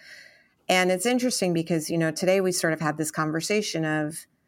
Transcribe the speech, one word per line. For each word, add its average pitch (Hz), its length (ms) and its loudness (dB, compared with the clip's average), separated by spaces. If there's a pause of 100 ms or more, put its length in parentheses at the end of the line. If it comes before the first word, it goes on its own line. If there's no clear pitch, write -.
(680)
And 185 220 4
it's 185 160 0
interesting 240 480 2
because, 165 360 0
you 165 80 -2
know, 165 120 2
today 185 320 2
we 185 120 0
sort 165 200 0
of 156 60 -4
had 151 180 -2
this 156 140 -4
conversation 165 720 -2
of, 156 400 -4 (220)